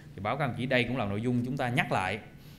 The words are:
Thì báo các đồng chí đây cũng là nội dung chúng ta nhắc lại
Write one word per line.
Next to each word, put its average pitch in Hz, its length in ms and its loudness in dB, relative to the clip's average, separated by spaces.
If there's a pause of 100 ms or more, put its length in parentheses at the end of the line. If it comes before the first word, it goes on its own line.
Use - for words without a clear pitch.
(160)
Thì - 60 -8
báo 110 160 0
các 147 100 0
đồng 107 100 -2
chí 117 80 -2
đây 123 180 4
cũng 120 140 0
là 117 80 2
nội 101 160 0
dung 123 240 2
chúng 131 120 -2
ta 131 120 0
nhắc 123 220 0
lại 101 280 0 (400)